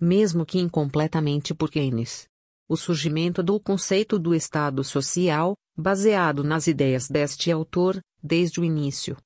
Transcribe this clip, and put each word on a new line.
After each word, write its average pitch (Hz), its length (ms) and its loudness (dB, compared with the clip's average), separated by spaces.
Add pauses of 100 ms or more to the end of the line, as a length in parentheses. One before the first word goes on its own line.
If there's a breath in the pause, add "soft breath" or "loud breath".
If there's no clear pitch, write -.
mesmo 175 440 4
que - 120 -4
incompletamente 151 960 0
por 156 160 -2
Keynes. 123 560 -4 (420)
O 165 80 0
surgimento 165 680 -2
do 202 160 0
conceito 196 580 0
do 170 160 0
Estado 147 500 -2
Social, 165 720 0 (220)
baseado 190 640 2
nas 151 220 0
ideias 131 420 2
deste 147 440 -2
autor, 180 480 0 (220)
desde 165 380 0
o 170 40 2
início, 151 520 -2 (100)